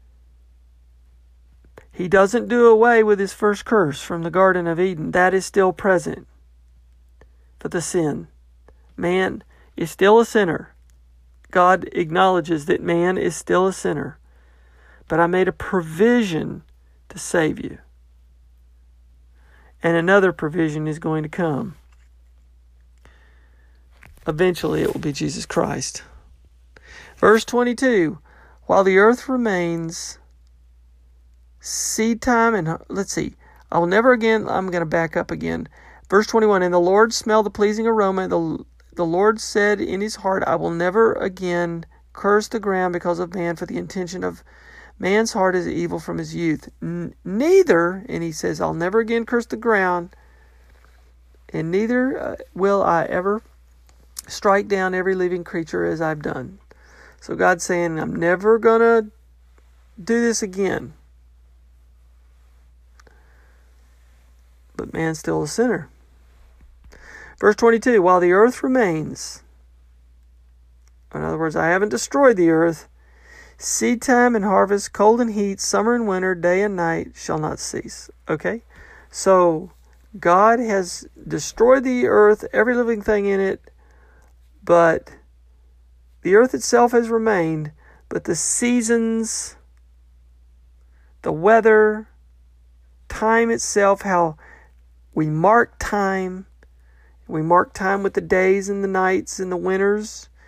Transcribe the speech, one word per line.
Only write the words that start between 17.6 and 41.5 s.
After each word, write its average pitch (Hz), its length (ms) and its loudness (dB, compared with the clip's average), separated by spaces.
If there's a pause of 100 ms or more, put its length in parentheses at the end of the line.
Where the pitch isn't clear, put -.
And 170 140 0
another 185 360 4
provision 156 540 -4
is 151 120 -6
going 156 240 -4
to 151 80 -8
come. 156 460 -4 (2500)
Eventually, 160 560 -2
it - 100 -2
will 139 80 -6
be 147 120 -4
Jesus 139 340 -6
Christ. - 560 -4 (1120)
Verse 214 280 4
twenty-two, 240 760 0 (480)
"While 190 180 2
the 190 140 4
earth 226 300 4
remains, 175 920 -4 (1400)
seed - 600 -4
time 233 340 2
and," 165 240 -4 (100)
let's - 240 -8
see, - 240 -6 (360)
"I - 60 0
will 170 80 2
never 220 260 4
again," 220 340 0
I'm 190 240 -4
gonna 175 140 -2
back 165 320 -2
up 175 140 -4
again. 165 380 -8 (420)
Verse 208 160 2
twenty-one, 208 360 2
"And 175 120 0
the 180 60 4
Lord 208 340 4
smelled 214 320 0
the 208 40 -4
pleasing 214 360 0
aroma. 190 420 0
The, 170 360 -4 (300)
the 170 120 -2
Lord 202 340 0
said 208 400 0
in 190 220 -6
his 214 140 -8
heart, 190 300 -2
'I 165 100 0
will 165 140 -4
never 180 440 0
again 175 720 -6 (260)